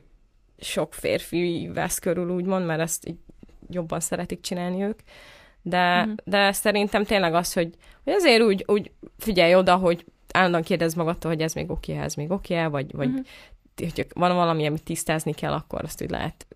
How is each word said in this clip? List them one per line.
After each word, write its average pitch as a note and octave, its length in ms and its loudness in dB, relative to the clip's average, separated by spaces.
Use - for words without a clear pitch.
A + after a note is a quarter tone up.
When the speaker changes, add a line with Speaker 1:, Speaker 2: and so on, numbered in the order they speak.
Speaker 1:
sok - 340 -4
férfi - 800 -2
vesz E3 240 -4
körül, F3 320 -2
úgymond, F3+ 360 -2
mert D#3+ 140 -2
ezt - 280 -6
így E3+ 100 -12
jobban E3+ 300 -6
szeretik F3+ 400 -6
csinálni F3+ 420 -4
ők. G#3 160 -4
De, F3+ 420 2
Speaker 2:
Mhm. G#3+ 100 -4
Speaker 1:
de G3+ 280 4
szerintem G#3 520 2
tényleg F#3+ 300 2
az, E3+ 180 2
hogy, E3+ 180 0
hogy C#4+ 80 0
azért D4 300 6
úgy, G3 240 4
úgy G#3 240 2
figyelj F3 360 4
oda, F#3 220 6
hogy F3 280 2
állandóan F3 300 4
kérdezz E3 320 0
magadtól, E3 360 -2
hogy D#3+ 120 -2
ez D#3+ 100 -2
még D#3+ 180 -8
oké, D#3+ 260 -6
ez D3 180 -6
még D3 160 -6
oké, F3+ 360 -2
vagy, C#3+ 280 -4
vagy C3+ 140 -2
Speaker 2:
Mhm. C4 100 -2
Speaker 1:
hogyha - 260 -6
van F3+ 200 2
valami, E3 320 2
amit D#3 160 -2
tisztázni D#3+ 500 -4
kell, D3+ 200 -4
akkor - 320 -6
azt - 180 -10
úgy - 80 -6
lehet - 440 -8